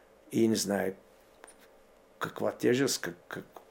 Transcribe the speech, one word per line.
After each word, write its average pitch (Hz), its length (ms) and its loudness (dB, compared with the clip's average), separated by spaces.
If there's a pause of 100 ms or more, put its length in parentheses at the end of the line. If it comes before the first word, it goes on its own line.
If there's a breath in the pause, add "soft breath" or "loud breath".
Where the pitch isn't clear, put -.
(320 loud breath)
и 113 160 4
не 110 80 4
знае 95 360 0 (1300)
каква - 340 -4
тежест, 123 480 2
как, - 140 -8 (140)
как, - 160 -10 (260)